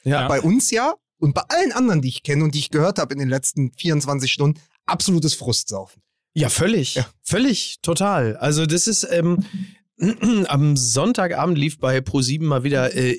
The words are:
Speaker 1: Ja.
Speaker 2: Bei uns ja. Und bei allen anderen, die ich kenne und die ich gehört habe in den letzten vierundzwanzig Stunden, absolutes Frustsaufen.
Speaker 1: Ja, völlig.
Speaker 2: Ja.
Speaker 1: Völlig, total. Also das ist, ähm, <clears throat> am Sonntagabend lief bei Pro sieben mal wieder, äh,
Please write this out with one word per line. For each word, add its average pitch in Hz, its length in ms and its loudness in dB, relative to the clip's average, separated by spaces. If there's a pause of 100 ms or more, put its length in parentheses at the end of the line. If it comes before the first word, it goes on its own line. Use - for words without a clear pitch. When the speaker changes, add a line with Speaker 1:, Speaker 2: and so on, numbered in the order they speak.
Speaker 1:
Ja. 135 240 0
Speaker 2:
Bei 143 120 0
uns 180 300 2
ja. 254 220 0 (240)
Und 151 180 2
bei 180 140 -2
allen 330 240 2
anderen, 220 280 2
die 131 60 -2
ich - 160 -8
kenne 147 220 0
und 143 100 0
die 147 40 -2
ich 143 120 -6
gehört 165 280 2
habe 143 140 -2
in 139 60 -6
den 135 100 -2
letzten 131 440 -2
vierundzwanzig 143 580 -2
Stunden, 147 280 2 (260)
absolutes 160 500 2
Frustsaufen. - 680 -6 (320)
Speaker 1:
Ja, 147 160 2
völlig. 180 460 0
Speaker 2:
Ja. 127 120 -2 (160)
Speaker 1:
Völlig, 226 580 0
total. 165 560 0
Also 147 280 0
das 165 220 0
ist, 208 240 -2
ähm, 175 320 0 (540)
<clears throat> 208 500 0
am 143 300 2
Sonntagabend 165 800 0
lief 151 220 -2
bei 131 220 0
Pro 135 200 -2
sieben 147 240 -2
mal 139 180 0
wieder, 135 320 0
äh, 127 240 2